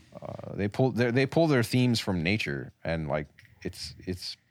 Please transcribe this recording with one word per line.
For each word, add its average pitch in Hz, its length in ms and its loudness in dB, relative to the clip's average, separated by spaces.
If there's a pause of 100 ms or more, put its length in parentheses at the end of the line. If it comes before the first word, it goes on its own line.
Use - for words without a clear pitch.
(220)
uh, - 340 -12
they 101 120 0
pull 127 240 4
their, 120 200 2
they 135 140 4
pull 165 220 2
their 131 160 4
themes 123 360 2
from 90 240 0
nature, 76 480 -2 (120)
and, 80 240 -2
like, 76 200 -2 (360)
it's, - 360 -10
it's - 380 -8 (140)